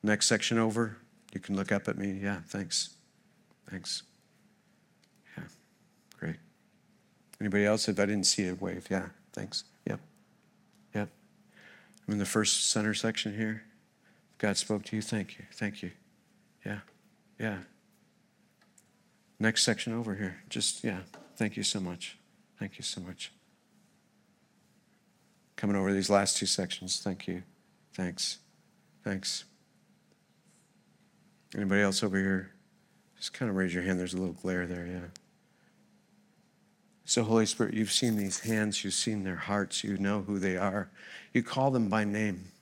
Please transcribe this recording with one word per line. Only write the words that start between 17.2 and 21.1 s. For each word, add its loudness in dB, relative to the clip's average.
Yeah. -4
Next 4
section 2
over -2
here. -4
Just, -4
yeah. -2